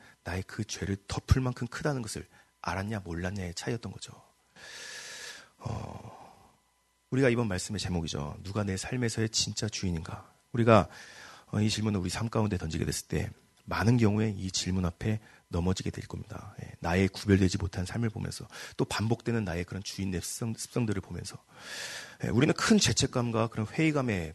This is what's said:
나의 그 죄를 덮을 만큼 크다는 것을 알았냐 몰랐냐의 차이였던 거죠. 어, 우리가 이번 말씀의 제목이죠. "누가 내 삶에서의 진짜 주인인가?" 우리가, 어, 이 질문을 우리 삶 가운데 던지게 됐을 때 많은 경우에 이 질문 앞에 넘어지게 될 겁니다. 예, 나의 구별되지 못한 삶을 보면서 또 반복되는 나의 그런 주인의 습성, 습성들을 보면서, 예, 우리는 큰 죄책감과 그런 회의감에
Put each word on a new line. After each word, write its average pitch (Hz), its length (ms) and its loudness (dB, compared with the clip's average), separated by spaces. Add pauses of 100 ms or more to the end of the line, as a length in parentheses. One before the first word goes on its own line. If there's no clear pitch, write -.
(240)
나의 90 220 -4
그 - 180 -6
죄를 98 320 -4 (120)
덮을 - 340 2
만큼 127 240 -2
크다는 135 360 -2
것을 - 240 -8 (360)
알았냐 98 380 -2
몰랐냐의 90 540 -4
차이였던 113 380 -6
거죠. - 200 -16 (1500)
어, - 600 -10 (920)
우리가 131 180 6
이번 117 200 4
말씀의 92 320 -2
제목이죠. 76 640 -2
"누가 98 200 -2
내 98 140 0
삶에서의 113 540 -2
진짜 - 380 -2
주인인가?" - 640 -4 (200)
우리가, 113 360 8 (640)
어, 101 80 2
이 107 80 4
질문을 104 320 2
우리 90 100 -2
삶 117 180 -2
가운데 107 280 2
던지게 82 280 -2
됐을 - 240 -2
때 80 220 0 (340)
많은 95 340 4
경우에 107 380 4
이 95 140 -4
질문 92 340 0
앞에 107 360 0 (280)
넘어지게 - 420 0
될 - 160 -8
겁니다. - 560 -12
예, - 180 -12
나의 92 280 4
구별되지 98 500 6
못한 90 260 -4
삶을 113 260 -2
보면서 92 360 -8 (300)
또 139 80 2
반복되는 113 600 0
나의 87 200 -2
그런 95 180 -8
주인의 95 400 -4
습성, 113 340 -6
습성들을 104 460 -2
보면서, - 400 -10 (800)
예, - 40 -2
우리는 135 260 4
큰 - 240 6
죄책감과 120 720 2
그런 110 180 -4
회의감에 123 680 0